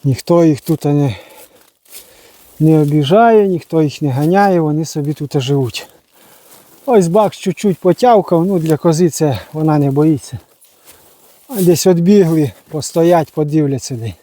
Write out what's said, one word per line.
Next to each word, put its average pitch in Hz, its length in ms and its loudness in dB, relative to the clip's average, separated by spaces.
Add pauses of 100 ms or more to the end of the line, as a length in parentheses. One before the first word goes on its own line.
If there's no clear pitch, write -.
Ніхто 165 420 0
їх 151 160 0
тут - 240 -6
не, 143 300 0 (1400)
не 156 220 4
обіжає, 196 680 2
ніхто 165 340 -2
їх 151 200 -4
не 151 80 -2
ганяє, 175 500 0
вони 156 260 -2
собі 151 280 -6
тут 147 280 -6
живуть. 131 460 -4 (1000)
Ось 208 200 2
Бакс 196 300 0
чуть-чуть 190 400 -4
потявкав, 180 680 2
ну 190 140 -2
для 202 180 0
кози 165 320 0
це 139 300 -2 (140)
вона 156 240 0
не 139 140 0
боїться. 147 480 -2 (1080)
А 233 140 -6
десь 175 260 2
відбігли, 170 640 2 (200)
постоять, 165 600 0
подивляться 147 640 -4
де. 113 280 -10